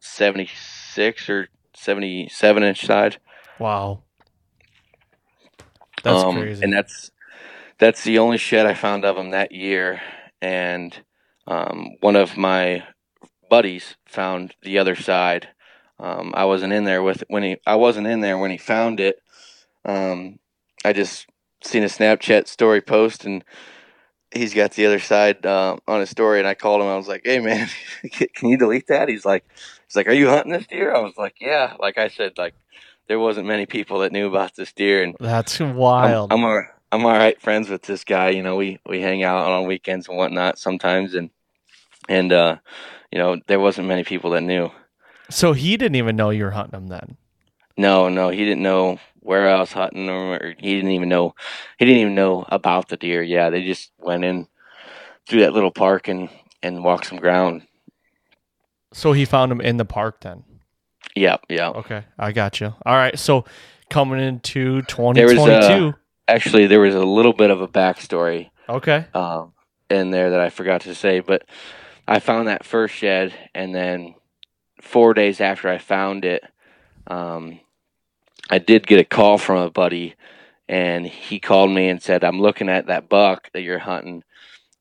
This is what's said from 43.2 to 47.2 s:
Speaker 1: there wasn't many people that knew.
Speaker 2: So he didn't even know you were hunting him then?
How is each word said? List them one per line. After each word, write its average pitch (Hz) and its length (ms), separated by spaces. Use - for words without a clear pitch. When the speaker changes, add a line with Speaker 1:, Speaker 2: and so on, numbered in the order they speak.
Speaker 1:
there 98 140
wasn't 98 280
many 90 160
people 87 260
that 85 120
knew. 87 280
Speaker 2:
So 170 220
he 151 240
didn't 208 200
even 113 200
know 107 140
you 107 140
were 98 60
hunting 101 280
him 92 100
then? - 280